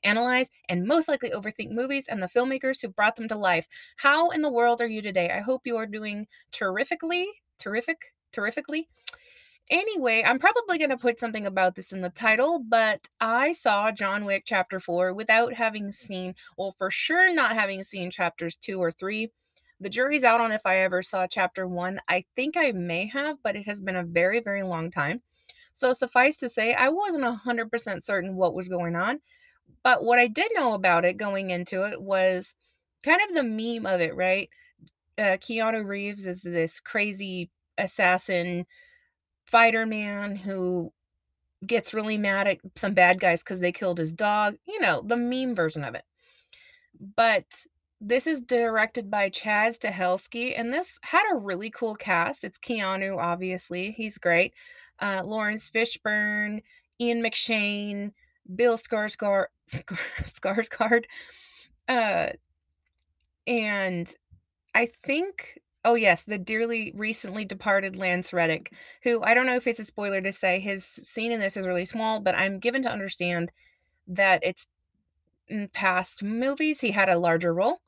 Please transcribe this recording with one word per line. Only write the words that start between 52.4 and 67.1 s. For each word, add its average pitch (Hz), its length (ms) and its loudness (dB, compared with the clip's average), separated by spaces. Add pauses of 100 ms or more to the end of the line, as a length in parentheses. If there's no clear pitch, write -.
It's - 160 -12
Keanu, 190 600 -4
obviously. 185 720 -4
He's 220 280 -8
great. 175 340 4 (460)
Uh, 196 260 -2
Lawrence 214 420 -4
Fishburne, 208 920 -2 (400)
Ian 233 220 0
McShane, 208 880 -2 (420)
Bill 226 240 4
Skarsgård, 208 680 -2 (100)
<laughs> - 140 -20
Skar-, - 260 -8 (280)
Skarsgård. 220 800 -2 (840)
Uh, 220 460 0 (1120)
and 202 680 -2 (640)
I 233 140 4 (120)
think, 339 580 -4 (240)
oh 233 120 6
yes, 196 260 4
the 208 160 -6
dearly 220 580 -4
recently 214 500 -6